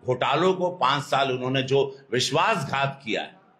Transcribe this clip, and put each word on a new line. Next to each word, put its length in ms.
घोटालों 480
को, 180
पांच 320
साल 280
उन्होंने 320
जो 360
विश्वासघात 920
किया 160
है 140